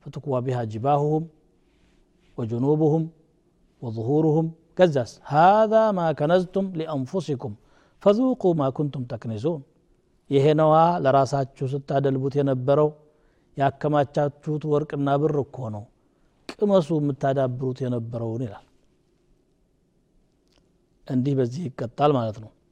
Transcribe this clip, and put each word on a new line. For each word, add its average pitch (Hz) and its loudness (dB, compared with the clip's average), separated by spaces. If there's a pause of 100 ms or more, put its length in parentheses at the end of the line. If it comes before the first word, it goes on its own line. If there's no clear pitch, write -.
ፈቱክዋ 143 -6
ቢሃ 127 -4
ጅባሁሁም 143 0 (1120)
ወጅኑቡሁም 147 0 (760)
ወዙሁሩሁም። 147 0 (260)
ከዛስ 147 2 (120)
ሃዛ 202 4 (180)
ማ 180 -2
ከነዝቱም 175 0
ሊአንፉሲኩም 147 -6 (500)
ፈዙቁ 240 2 (100)
ማ 143 0
ኩንቱም 143 -6
ተክኒዙን። 123 -6 (680)
ይሄ 139 4
ነዋ 156 4 (260)
ለራሳችሁ 135 0
ስታደልቡት 139 -2
የነበረው 139 2 (680)
ያከማቻችሁት 147 -2
ወርቅና 147 -2
ብር 151 0
እኮ - -8 (120)
ነው። 104 -10 (760)
ቅመሱ 196 2
የምታዳብሩት 135 -2
የነበረውን 117 -6
ይላል። 104 -10 (2500)
እንዲህ 135 -2
በዚህ 123 -2
ይቀጣል 143 -2
ማለት 113 -2
ነው። 110 -20 (200)